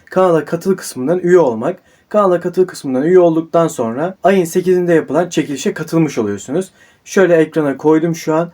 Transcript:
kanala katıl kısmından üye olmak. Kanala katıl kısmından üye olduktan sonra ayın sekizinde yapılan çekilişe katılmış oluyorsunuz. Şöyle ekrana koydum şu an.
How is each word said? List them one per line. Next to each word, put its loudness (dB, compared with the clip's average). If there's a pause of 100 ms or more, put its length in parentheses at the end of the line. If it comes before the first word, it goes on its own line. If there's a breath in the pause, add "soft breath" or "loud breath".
kanala 2
katıl -4
kısmından -4
üye 4
olmak. 0 (300 soft breath)
Kanala 2
katıl -2
kısmından -4
üye 4
olduktan 2
sonra -6
ayın 2
sekizinde 0
yapılan 0
çekilişe -4
katılmış -2
oluyorsunuz. -4 (340 soft breath)
Şöyle 2
ekrana 0
koydum 2
şu -4
an. -2